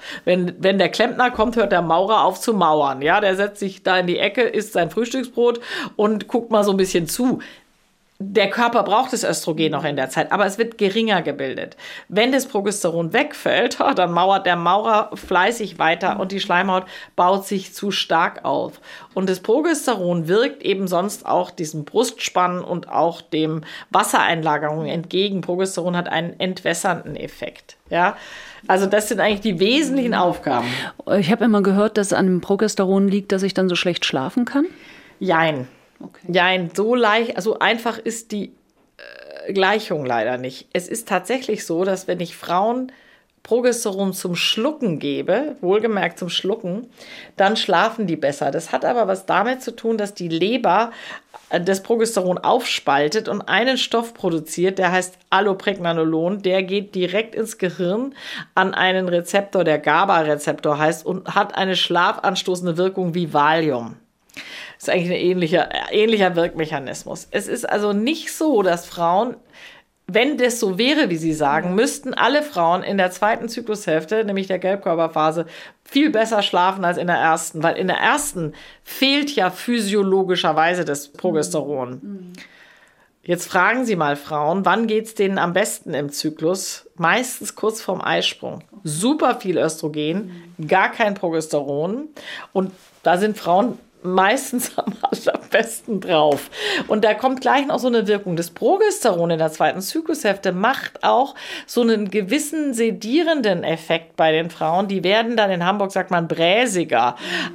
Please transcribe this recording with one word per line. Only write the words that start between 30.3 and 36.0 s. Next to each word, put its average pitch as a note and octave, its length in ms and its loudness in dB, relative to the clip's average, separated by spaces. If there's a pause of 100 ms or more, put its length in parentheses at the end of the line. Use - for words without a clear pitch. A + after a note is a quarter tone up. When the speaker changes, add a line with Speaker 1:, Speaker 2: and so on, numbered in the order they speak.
Speaker 2:
Ich E3 100 2
habe G#3 140 2
immer G#3 180 4
gehört, G3+ 360 2
dass G3+ 160 0
an F#3+ 140 2
dem F3+ 140 4
Progesteron G3 680 2
liegt, G3 240 0
dass F#3+ 100 0
ich F#3+ 100 -2
dann F#3+ 140 2
so F3 80 0
schlecht E3+ 300 -2
schlafen E3 400 0
kann. C#4+ 200 0 (540)
Speaker 1:
Jein. D#3+ 480 2 (320)
Speaker 2:
Okay. - 280 -20